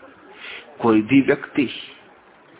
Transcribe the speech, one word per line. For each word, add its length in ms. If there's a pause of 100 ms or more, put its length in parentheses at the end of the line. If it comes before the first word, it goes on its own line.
(800)
कोई 200
भी 200
व्यक्ति 480 (920)